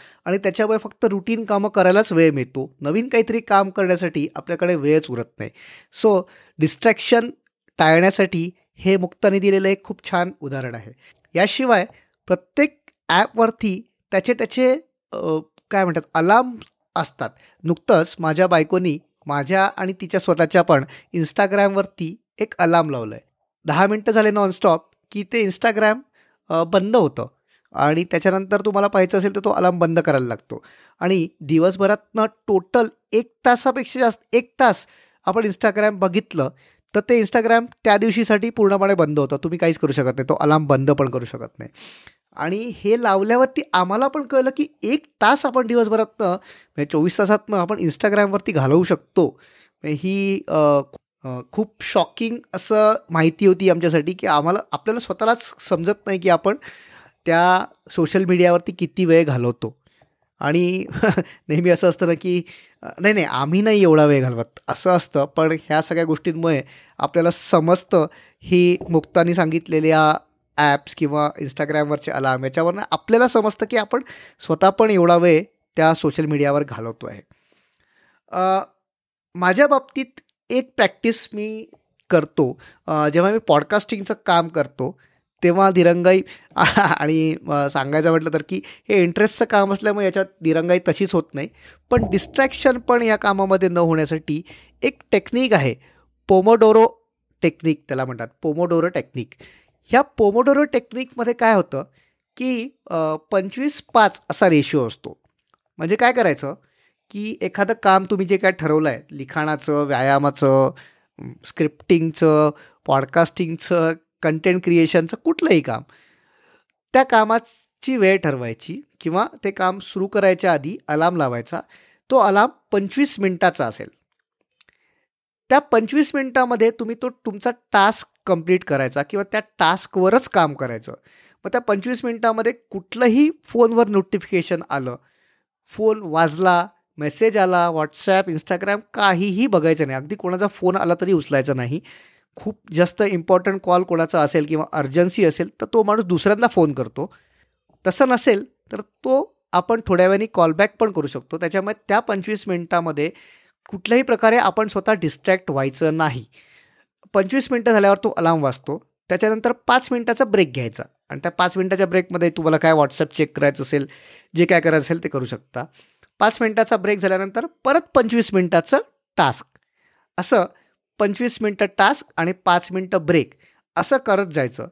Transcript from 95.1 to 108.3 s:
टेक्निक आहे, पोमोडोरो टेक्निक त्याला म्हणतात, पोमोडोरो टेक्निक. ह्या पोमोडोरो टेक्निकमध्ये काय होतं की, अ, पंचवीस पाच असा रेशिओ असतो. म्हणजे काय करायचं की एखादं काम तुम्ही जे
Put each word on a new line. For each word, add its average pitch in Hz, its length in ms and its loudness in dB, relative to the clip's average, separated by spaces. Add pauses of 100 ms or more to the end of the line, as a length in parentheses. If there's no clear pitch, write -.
टेक्निक 226 420 0
आहे, 135 220 2 (540)
पोमोडोरो 220 800 4 (320)
टेक्निक 160 460 -2
त्याला 131 160 -4
म्हणतात, 117 240 -10 (140)
पोमोडोरो 170 460 0
टेक्निक. 131 400 -8 (560)
ह्या 254 180 2
पोमोडोरो 254 640 2
टेक्निकमध्ये 240 680 -6
काय 226 220 2
होतं 143 300 -2 (520)
की, 254 320 -4 (220)
अ, 156 260 -2
पंचवीस 202 640 -4 (120)
पाच 214 360 4
असा 190 200 2
रेशिओ 143 360 2
असतो. - 320 -14 (600)
म्हणजे 165 180 -2
काय 247 160 2
करायचं 165 420 -2 (560)
की 214 300 -10
एखादं 196 420 -2
काम 190 280 4
तुम्ही 190 160 -2
जे 190 100 0